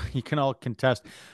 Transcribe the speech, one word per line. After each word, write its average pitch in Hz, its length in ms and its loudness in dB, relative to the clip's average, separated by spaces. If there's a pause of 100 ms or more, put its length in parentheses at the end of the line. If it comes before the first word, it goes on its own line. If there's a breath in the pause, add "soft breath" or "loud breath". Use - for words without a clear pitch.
<laughs> - 60 -8
you 127 100 -2
can 151 160 -2
all 135 160 2
contest. 127 500 0 (300 loud breath)